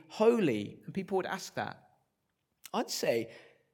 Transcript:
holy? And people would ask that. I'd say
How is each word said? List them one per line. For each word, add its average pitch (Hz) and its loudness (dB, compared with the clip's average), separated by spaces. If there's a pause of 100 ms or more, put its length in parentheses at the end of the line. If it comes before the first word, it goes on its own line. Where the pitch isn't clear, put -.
holy? 180 4
And - -14
people 190 -4
would - 0
ask - -8
that. 101 -6 (960)
I'd 226 -2
say 117 0 (460)